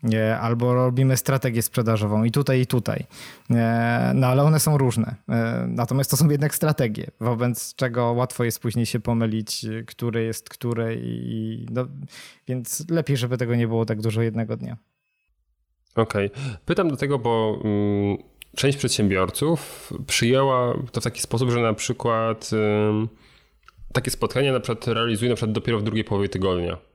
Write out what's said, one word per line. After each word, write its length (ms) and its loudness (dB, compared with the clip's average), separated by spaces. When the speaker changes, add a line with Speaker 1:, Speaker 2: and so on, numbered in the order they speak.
Speaker 1:
E, 260 2
albo 340 2
robimy 440 4
strategię 440 0
sprzedażową 600 2
i 80 2
tutaj, 300 2
i 60 0
tutaj. 360 -2
E, 640 2
no 120 4
ale 160 4
one 160 4
są 180 2
różne. 380 0
E, 400 0
natomiast 420 0
to 60 0
są 120 6
jednak 260 0
strategie, 520 0
wobec 560 -2
czego 360 0
łatwo 320 0
jest 180 -2
później 240 -2
się 140 -2
pomylić, 680 -2
e, 180 -8
które 400 -4
jest 260 -6
które 460 -4
i, 360 -6
i 400 -6
no, 140 -4
więc 420 -8
lepiej, 280 0
żeby 200 -2
tego 180 0
nie 120 2
było 180 2
tak 160 -4
dużo 200 0
jednego 360 -2
dnia. 200 -10
Speaker 2:
Okej. 340 0
Pytam 220 2
dlatego, 320 0
bo, 440 0
mm, 540 2
część 220 2
przedsiębiorców 1160 0
przyjęła 680 2
to 100 -4
w 20 -8
taki 180 -4
sposób, 300 0
że 100 2
na 120 4
przykład, 800 0
ym, 560 2
takie 180 0
spotkania 420 0
na 60 2
przykład 280 -4
realizuje 420 0
na 60 2
przykład 200 -2
dopiero 240 0
w 40 -2
drugiej 200 0
połowie 260 0
tygodnia. 480 0